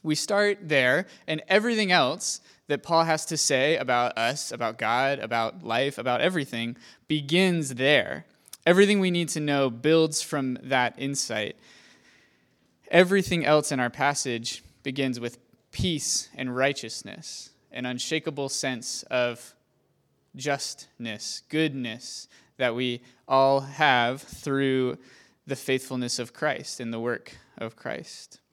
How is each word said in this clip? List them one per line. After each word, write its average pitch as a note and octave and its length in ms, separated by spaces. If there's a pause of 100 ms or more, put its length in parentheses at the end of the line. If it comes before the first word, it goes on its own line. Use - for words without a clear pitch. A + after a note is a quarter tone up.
We D3+ 120
start G#3 480
there, C#3+ 440 (200)
and D#3 220
everything G#3+ 420
else D#3+ 500 (280)
that C#3+ 140
Paul E3 220
has D#3 220
to D#3+ 100
say D3 400
about B2 400
us, A#2+ 360
about A2+ 260
God, C3 400
about A2+ 460
life, C3 340
about B2 220
everything, B2+ 560 (320)
begins D#3 680
there. B2 500 (420)
Everything G3 340
we F#3 100
need E3+ 200
to D#3+ 100
know C#3+ 300
builds D3+ 520
from C3 400
that B2+ 360
insight. C3+ 580 (1300)
Everything F3+ 540
else D3+ 280
in C3 80
our A#2+ 100
passage C3 720 (200)
begins C3 360
with A#2 200 (340)
peace - 640
and B2+ 200
righteousness, B2+ 960 (220)
an B2 120
unshakable C#3 640
sense - 560
of A#2+ 500 (840)
justness, - 1120
goodness C3+ 800 (280)
that B2 180
we A#2+ 280 (240)
all C3+ 340
have C3+ 640
through C3 720 (500)
the C#3 100
faithfulness C3 640
of B2 140
Christ - 480
and A#2 120
the A2+ 80
work - 360 (220)
of A2+ 180
Christ. - 640 (120)